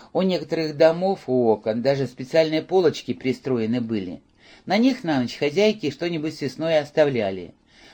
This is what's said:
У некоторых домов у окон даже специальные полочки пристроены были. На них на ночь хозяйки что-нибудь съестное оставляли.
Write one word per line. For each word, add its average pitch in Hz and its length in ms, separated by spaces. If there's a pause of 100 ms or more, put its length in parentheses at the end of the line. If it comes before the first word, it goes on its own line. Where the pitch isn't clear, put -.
(120)
У 175 100
некоторых 160 540
домов 170 520
у 123 200
окон 110 340
даже 139 240
специальные 156 560
полочки 160 520
пристроены 123 640
были. 104 420 (440)
На 196 120
них 247 260
на 147 160
ночь 120 160
хозяйки 170 540
что-нибудь 160 440
съестное 151 460
оставляли. 110 760 (380)